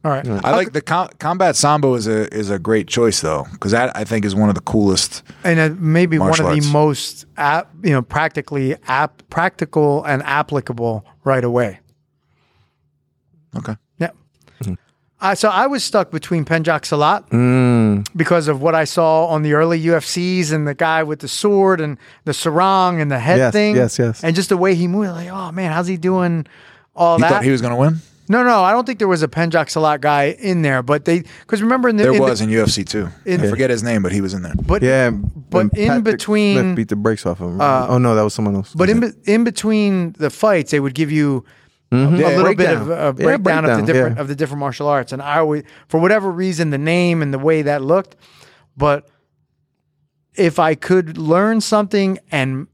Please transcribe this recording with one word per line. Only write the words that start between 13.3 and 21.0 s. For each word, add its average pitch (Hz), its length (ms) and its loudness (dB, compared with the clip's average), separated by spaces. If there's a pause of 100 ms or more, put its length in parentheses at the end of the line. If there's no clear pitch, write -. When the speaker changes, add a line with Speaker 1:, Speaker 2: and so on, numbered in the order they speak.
Speaker 3:
Okay. 110 200 -10 (220)
Speaker 1:
Yeah. 170 120 -4 (520)
Speaker 2:
Mm-hmm. 95 120 -6 (460)
Speaker 1:
I, 196 140 0
so 214 140 0
I 202 200 2
was 277 160 -4
stuck - 260 -2
between 160 340 -4
Penjak 160 400 0
Salat 156 460 0
Speaker 2:
Mm. 120 760 2 (100)
Speaker 1:
because 160 320 0
of 139 120 -2
what 160 140 2
I 160 100 2
saw 160 420 2
on 156 160 0
the 147 120 0
early 165 260 2
U 165 160 2
F 143 80 -2
Cs 180 480 -2
and 151 160 -2
the 139 60 -4
guy 160 280 0